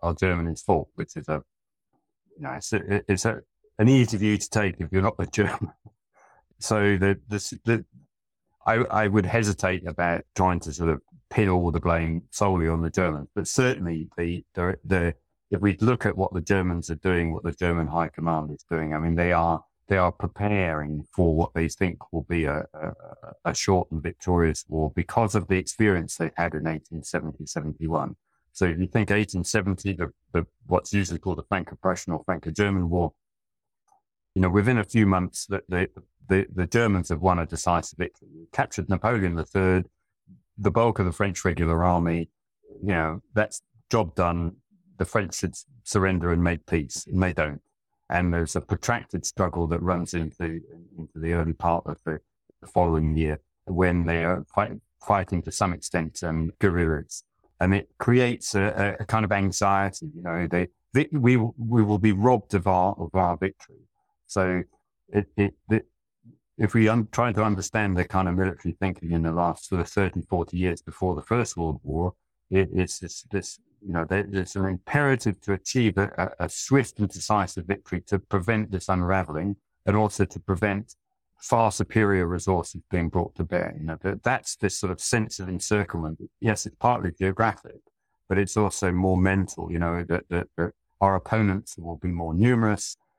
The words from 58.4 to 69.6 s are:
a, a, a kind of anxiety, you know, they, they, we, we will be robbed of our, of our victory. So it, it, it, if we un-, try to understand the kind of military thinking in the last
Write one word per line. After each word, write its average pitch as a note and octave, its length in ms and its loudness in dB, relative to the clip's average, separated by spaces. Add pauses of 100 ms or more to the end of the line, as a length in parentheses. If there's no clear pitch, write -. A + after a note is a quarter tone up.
a, G2+ 460 0
a, A2 40 -8
a - 20 -6
kind A2 200 2
of G2 60 -2
anxiety, G2 840 0
you E2+ 60 -14
know, F2 260 -4
they, F2 200 0 (260)
they, C#3+ 180 2
we, B2+ 260 4
we A#2 460 2
will G#2 140 2
be G#2 140 4
robbed G#2+ 420 2
of F#2+ 140 0
our, F#2 320 2
of E2 160 -8
our F2 220 2
victory. - 500 -8 (400)
So F#2 340 0 (480)
it, G2+ 160 0 (100)
it, G2+ 180 2 (180)
it, A2 160 2 (720)
if A2 160 0
we A2 120 6
un-, A2+ 240 2
try A#2+ 220 0
to G#2+ 100 2
understand G2+ 540 0
the F2+ 80 2
kind F#2 240 0
of F2+ 60 0
military F#2 440 -2
thinking F2 340 -4
in E2 100 2
the E2 80 0
last E2+ 360 -2